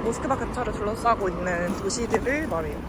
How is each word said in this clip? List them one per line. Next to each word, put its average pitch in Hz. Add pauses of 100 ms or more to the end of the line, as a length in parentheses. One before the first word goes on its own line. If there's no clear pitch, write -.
모스크바 233
근처를 220
둘러싸고 208
있는 175
도시들을 233
말해요. 160 (100)